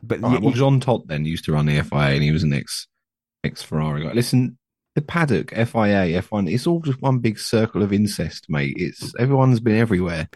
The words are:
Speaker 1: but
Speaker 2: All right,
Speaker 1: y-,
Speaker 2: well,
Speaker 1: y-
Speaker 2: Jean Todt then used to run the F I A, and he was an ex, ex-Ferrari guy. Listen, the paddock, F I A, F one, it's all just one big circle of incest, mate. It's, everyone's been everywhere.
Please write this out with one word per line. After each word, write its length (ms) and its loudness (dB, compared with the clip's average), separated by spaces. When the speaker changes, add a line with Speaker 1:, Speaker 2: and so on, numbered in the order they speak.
Speaker 1:
but 180 -4
Speaker 2:
All 100 0
right, 100 2
Speaker 1:
y-, 60 2
Speaker 2:
well, 40 2
Speaker 1:
y- 60 -2
Speaker 2:
Jean 240 4
Todt 260 0
then 160 -4
used 220 -4
to 80 0
run 120 2
the 120 2
F 160 -2
I 160 2
A, 60 2
and 80 0
he 100 2
was 100 0
an 80 2
ex, 360 -6
ex-Ferrari 580 -4
guy. 80 -8
Listen, 460 0
the 60 -2
paddock, 540 -2
F 220 -2
I 100 4
A, 280 2
F 140 -4
one, 200 -2
it's 180 -2
all 140 0
just 200 -4
one 180 2
big 200 -2
circle 420 0
of 120 0
incest, 560 -2
mate. 260 -2
It's, 420 -8
everyone's 440 4
been 160 2
everywhere. 580 0